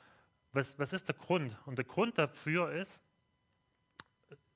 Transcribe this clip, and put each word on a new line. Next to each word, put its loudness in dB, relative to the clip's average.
Was, 0
was -2
ist -4
der 0
Grund? 0
Und -6
der 0
Grund 2
dafür 2
ist, -6